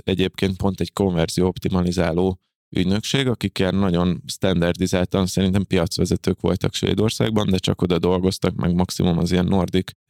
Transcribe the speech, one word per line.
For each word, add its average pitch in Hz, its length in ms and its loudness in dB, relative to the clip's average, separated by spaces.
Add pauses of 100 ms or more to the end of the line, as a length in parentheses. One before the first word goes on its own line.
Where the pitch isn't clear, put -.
egyébként 95 540 0
pont 98 220 -2
egy - 140 -4
konverzió 90 540 2
optimalizáló 90 920 0 (360)
ügynökség, 104 520 0
akik 104 320 -4
ilyen 92 160 0
nagyon 90 500 0
standardizáltan 90 1000 0
szerintem 95 400 0
piacvezetők - 760 0
voltak 92 340 0
Svédországban, 104 760 0
de 92 80 2
csak - 240 -2
oda 87 180 2
dolgoztak, 92 560 0
meg 87 180 0
maximum 90 440 0
az 87 140 0
ilyen 90 140 2
nordik 92 460 0 (180)